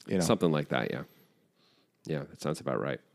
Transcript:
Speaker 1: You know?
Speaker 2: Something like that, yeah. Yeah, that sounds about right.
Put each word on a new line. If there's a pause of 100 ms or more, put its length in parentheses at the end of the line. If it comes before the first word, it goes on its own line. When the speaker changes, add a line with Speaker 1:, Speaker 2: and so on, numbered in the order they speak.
Speaker 1:
You
know?
Speaker 2:
Something
like
that,
yeah. (1040)
Yeah,
that
sounds
about
right. (140)